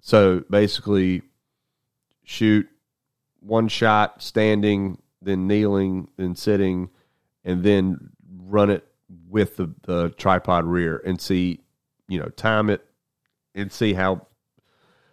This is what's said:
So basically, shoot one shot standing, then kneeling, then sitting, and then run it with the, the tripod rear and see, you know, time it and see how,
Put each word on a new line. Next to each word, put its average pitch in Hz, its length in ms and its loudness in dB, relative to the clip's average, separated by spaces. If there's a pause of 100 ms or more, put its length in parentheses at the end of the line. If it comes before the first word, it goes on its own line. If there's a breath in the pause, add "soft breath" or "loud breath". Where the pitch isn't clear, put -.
So 95 480 4
basically, 98 760 0 (1000)
shoot 107 420 2 (760)
one 110 280 0
shot 107 540 0
standing, 104 760 0 (220)
then 92 260 -4
kneeling, 98 720 0
then 90 180 -6
sitting, 92 540 -2 (560)
and 90 180 -2
then 95 480 2 (280)
run 101 320 2
it 92 160 -2 (420)
with 98 300 -2
the, 85 240 -6
the 85 340 -2
tripod 90 480 0
rear 85 400 -2
and 92 160 -4
see, 90 400 -2 (480)
you 92 100 -4
know, 78 120 -8
time 107 400 0
it 101 120 -2 (720)
and 98 160 -10
see 107 220 -2
how, 95 340 -2 (880)